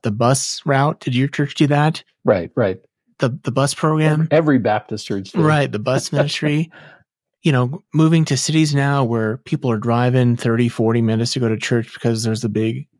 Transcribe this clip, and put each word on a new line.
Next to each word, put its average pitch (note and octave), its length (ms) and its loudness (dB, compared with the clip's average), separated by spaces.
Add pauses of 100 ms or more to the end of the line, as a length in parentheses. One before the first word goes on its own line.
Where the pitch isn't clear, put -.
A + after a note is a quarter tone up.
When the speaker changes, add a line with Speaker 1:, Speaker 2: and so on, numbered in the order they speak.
Speaker 1:
the A#2 80 -4
bus A#2 540 0
route. C#3+ 360 0
Did C3 140 -4
your C3 140 0
church - 260 -4
do D3+ 140 2
that? D3 340 0 (220)
Speaker 2:
Right, F2+ 320 0
right. G2 240 0 (380)
Speaker 1:
The, C3+ 260 -2
the A#2+ 80 -4
bus C3+ 220 0
program? D#3 480 0
Speaker 2:
Every, D#3+ 140 -2
every D3+ 220 4
Baptist G#2+ 480 -4
church G2 260 -8
did. - 80 -2
Speaker 1:
Right, D3+ 300 2
the G#2+ 80 -4
bus B2+ 340 -2
Speaker 2:
<laughs> - 0 -
Speaker 1:
ministry. D3 580 -2 (720)
You D#3+ 100 2
know, B2+ 300 0 (120)
moving D#3+ 320 4
to C#3 100 0
cities D3+ 380 0
now C#3 300 2
where A2+ 340 -2
people C#3 320 -4
are A2 80 0
driving A#2+ 580 2
thirty, A#2 320 0
forty A#2 320 0
minutes A2+ 340 0
to C3 60 -4
go A#2 80 0
to A2 80 -2
church A#2 380 -2
because A2+ 300 -2
there's A2 200 -4
a A2+ 40 -2
big A2 400 -4 (120)